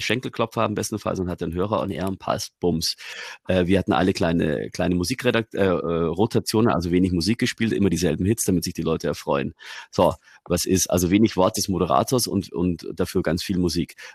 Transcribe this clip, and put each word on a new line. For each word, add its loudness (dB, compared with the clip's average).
Schenkelklopfer -4
haben, -2
bestenfalls, -4
und -4
hat -6
den -6
Hörer 0
on -2
air -4
und -8
passt, -6
bums. 0
Äh, 2
wir 4
hatten 0
alle 4
kleine, 0
kleine -2
Musikredakt-, -2
äh, 2
äh, 4
Rotationen, 0
also 0
wenig 4
Musik 0
gespielt, -2
immer 2
dieselben 2
Hits, 2
damit 2
sich -6
die -6
Leute -2
erfreuen. -2
So, 6
was 0
ist? 2
Also 2
wenig 4
Wort 4
des -4
Moderators 2
und, -2
und -2
dafür -2
ganz -2
viel -2
Musik. -2